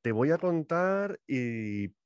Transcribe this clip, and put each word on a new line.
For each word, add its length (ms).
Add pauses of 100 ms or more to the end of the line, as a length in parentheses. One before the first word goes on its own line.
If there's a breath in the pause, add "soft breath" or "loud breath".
te 120
voy 180
a 80
contar 880
y 600 (180)